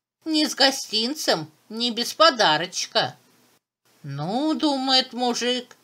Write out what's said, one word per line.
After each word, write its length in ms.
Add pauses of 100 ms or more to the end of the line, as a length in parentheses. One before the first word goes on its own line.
(240)
ни 220
с 80
гостинцем, 960 (160)
ни 220
без 240
подарочка». 1000 (880)
«Ну, — 520
думает 580
мужик, — 720